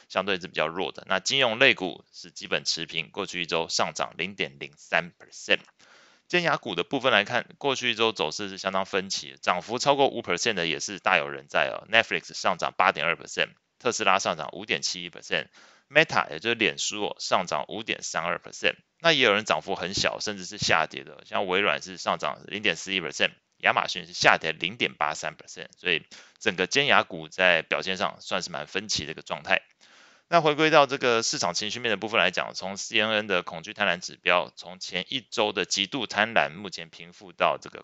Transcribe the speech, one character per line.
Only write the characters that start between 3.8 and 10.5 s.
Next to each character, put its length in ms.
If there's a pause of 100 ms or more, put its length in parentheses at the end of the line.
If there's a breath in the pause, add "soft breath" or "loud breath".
涨 200
零 200
点 240
零 180
三 400
percent。 420 (680 soft breath)
尖 160
牙 140
股 180
的 80
部 160
分 120
来 120
看， 240 (100)
过 180
去 160
一 40
周 160
走 180
势 180
是 120
相 120
当 140
分 240
歧， 320
涨 220
幅 160
超 160
过 120
五 140
percent 320